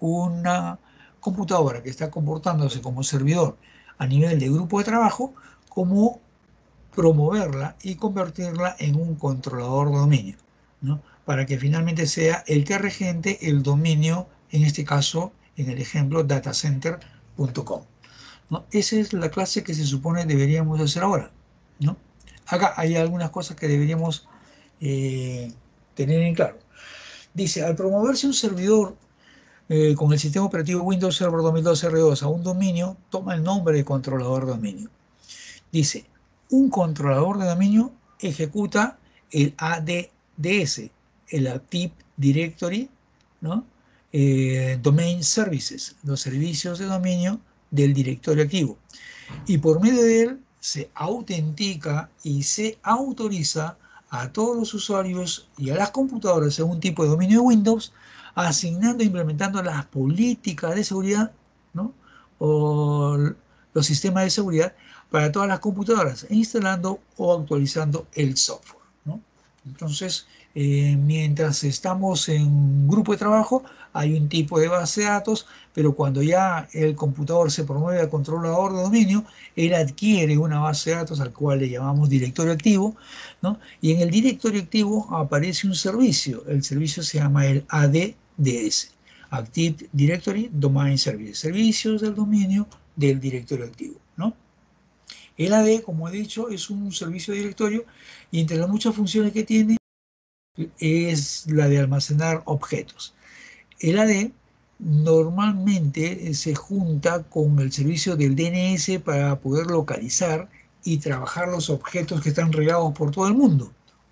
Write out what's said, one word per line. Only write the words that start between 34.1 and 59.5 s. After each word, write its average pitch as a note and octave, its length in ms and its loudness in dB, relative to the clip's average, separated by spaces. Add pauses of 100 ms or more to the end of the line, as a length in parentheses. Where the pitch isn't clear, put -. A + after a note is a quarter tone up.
de C3 60 -2
dominio. G#2 360 -8 (840)
Dice, D3 340 0 (420)
un C4 220 4
controlador D#3+ 680 0
de F#3+ 80 0
dominio G3+ 460 2 (280)
ejecuta G3+ 800 -2 (340)
el D3 260 2
A E3 220 -4
D F3 320 -4 (240)
D F3+ 260 0
S, - 300 -6 (380)
el C3+ 180 0
Active E3+ 440 -6 (240)
Directory, E3 720 0 (520)
¿no? F#3+ 240 -4 (480)
Eh, C3 680 0
Domain E3 440 2
Services, - 800 -4
los C#3 160 -4
servicios D#3+ 580 -4
de F#3+ 60 -8
dominio F#3 560 -2 (320)
del C#3+ 200 4
directorio C3+ 520 0
activo. D3 340 -2 (680)
Y F3+ 120 2
por D#3 220 4
medio A#3+ 220 6
de A3+ 200 6
él B3+ 180 -2 (200)
se - 340 -8
autentica E3 1160 -4 (120)
y C#3+ 220 -2
se G#3+ 400 -4
autoriza G3+ 920 -2 (320)
a B2 220 -8
todos A#3 260 -2
los A3+ 160 -4
usuarios F#3+ 760 -4 (100)
y C3+ 120 -4
a C#3+ 40 -2
las G3+ 160 0
computadoras G3+ 680 0
en E3 100 0
un E3+ 80 -4
tipo E3 240 -2
de D3+ 80 4
dominio F#3 300 6
de A#3+ 60 6
Windows, A3+ 460 4 (440)
asignando F3+ 680 0
e A3 40 6
implementando F3+ 560 -2